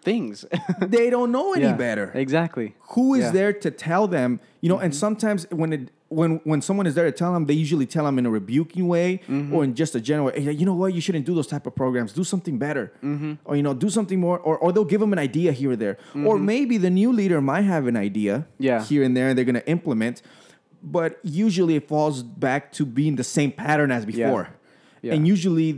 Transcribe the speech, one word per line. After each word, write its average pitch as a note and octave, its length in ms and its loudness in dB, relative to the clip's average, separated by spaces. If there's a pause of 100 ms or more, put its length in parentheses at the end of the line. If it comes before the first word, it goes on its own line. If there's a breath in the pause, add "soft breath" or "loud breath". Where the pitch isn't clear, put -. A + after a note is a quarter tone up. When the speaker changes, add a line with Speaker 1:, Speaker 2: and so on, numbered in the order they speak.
Speaker 1:
things. E3+ 440 -4 (200)
<laughs> G3 140 0
Speaker 2:
They A#3 300 4
don't A#3+ 220 2
know E4 220 0
any D4 120 2
Speaker 1:
Yeah, G#2 100 4
Speaker 2:
better. G#2+ 380 -2
Speaker 1:
exactly. C3+ 640 -2 (180)
Speaker 2:
Who C4 220 4
is B3 100 4
Speaker 1:
Yeah. A#2+ 60 0
Speaker 2:
there G3 220 2
to G3+ 180 -4
tell F3+ 360 0
them? B2 320 0 (220 soft breath)
You E3+ 80 2
know, F#3 100 4
and E3 140 -2
Speaker 1:
Mm-hmm. - 120 -6
Speaker 2:
sometimes G#3 340 0 (120)
when D#3+ 220 -2
it, C3+ 180 -8 (160)
when, D#3+ 360 0
when D3+ 180 0
someone G3 260 0
is C#3+ 80 -2
there E3+ 100 4
to D3 180 0
tell F3 100 0
them, E3+ 120 0
they D3 80 2 (120)
usually C#3+ 200 0
tell D#3 200 -2
them C#3 140 0
in B2 60 2
a A#2 40 0
rebuking C3+ 680 -2
way F3+ 340 0
Speaker 1:
Mm-hmm. C#3+ 240 -4
Speaker 2:
or D#3 120 2
in B2 100 0
just D3+ 200 -2
a A#2 60 -2
general C#3+ 260 0
way, - 140 -4
"Hey, C#3+ 100 -2
you D#3 140 0
know G3 160 2
what? F#3+ 120 0
You E3+ 120 -4
shouldn't D#3+ 200 -2
do F3+ 100 -2
those D3+ 120 -2
type D3 200 -6
of B2 80 -10
programs. B2 380 -2
Do F3+ 120 -2
something E3+ 320 -4
better." C#3 340 -4 (120)
Speaker 1:
Mm-hmm. D3 300 -6 (120)
Speaker 2:
Or, C#3+ 120 -2
you C#3+ 60 2
know, C#3+ 100 0
do D#3+ 160 -2
something F#3+ 300 -2
more. F3 200 2
Or, D#3 180 0
or F3 160 2
they'll F#3 200 2
give G#3 120 4
them G3+ 80 2
an F3 60 0
idea D3+ 340 0
here C3 180 -2
or A#2 60 -2
there. G#2 180 -2 (200 loud breath)
Or G#3 200 2
Speaker 1:
Mm-hmm. G3 100 0
Speaker 2:
maybe A#3+ 320 0
the F3+ 120 2
new G3+ 240 4
leader F#3+ 280 2
might D3+ 240 2 (100)
have C3+ 120 0
an A#2+ 80 0 (140)
idea G#2 380 -2 (100)
Speaker 1:
Yeah. B2 260 0
Speaker 2:
here C#3+ 200 2
and B2+ 140 2
there B2+ 120 2
and B2+ 80 0
they're B2+ 140 0
gonna A#2+ 260 -2
implement. B2 440 -2 (640 loud breath)
But E3 280 -2 (120)
usually F3 520 2
it C#3+ 120 -2
falls D3+ 360 0
back C3 500 -4
to D3+ 120 -2
being C#3 300 0
the B2 80 -2 (140)
same C#3+ 160 2
pattern D3 380 0
as A#2+ 140 -2
Speaker 1:
Yeah. G#2+ 60 -6 (160)
Speaker 2:
before. G#2 180 0 (580 soft breath)
Speaker 1:
Yeah. B2 100 -4
Speaker 2:
And D#3 120 2 (100)
usually E3 420 2